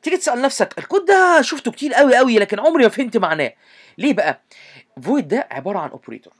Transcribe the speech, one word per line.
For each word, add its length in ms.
تيجي 140
تسأل 260
نفسك، 360
الكود 260
ده 380
شفته 280
كتير 240
قوي 220
قوي 220
لكن 220
عمري 220
ما 60
فهمت 280
معناه. 360
ليه 160
بقى؟ 260
فويد 260
ده 220
عبارة 280
عن 120
اوبريتور 500